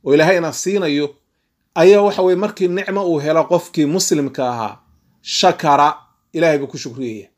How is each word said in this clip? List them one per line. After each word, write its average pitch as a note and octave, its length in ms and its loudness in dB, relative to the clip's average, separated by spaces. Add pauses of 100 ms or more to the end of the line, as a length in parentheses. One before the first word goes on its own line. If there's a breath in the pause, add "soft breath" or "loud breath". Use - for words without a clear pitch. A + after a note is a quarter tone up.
oo C#3 80 2
Ilaahay E3 240 4
ina E3 160 -4
siinayo, D#3 540 -2 (680)
ayaa F#3+ 260 6
waxa G3+ 200 0
weeye F#3 180 2
markii F#3+ 280 -2
nicmo F#3+ 420 -4
uu D#3+ 100 0
helo D#3 240 0
qofkii E3 420 -2
muslimka D3 640 -2
ahaa, A2+ 300 -8 (420)
shakara, D3+ 680 2 (440)
Ilaahay D#3+ 260 0
buu C3+ 80 -6
ku C3+ 100 -16
shukriyayaa. A#2+ 600 -12